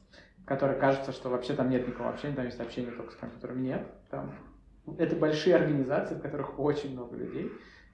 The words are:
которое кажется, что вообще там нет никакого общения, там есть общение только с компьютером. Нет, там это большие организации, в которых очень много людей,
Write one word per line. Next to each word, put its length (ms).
которое 320
кажется, 340
что 180
вообще 240
там 160
нет 180
никакого 220
общения, 260
там 100
есть 140
общение 320
только 220
с 20
компьютером. 480
Нет, 240
там 240
это 180
большие 400
организации, 600
в 60
которых 380
очень 340
много 220
людей, 360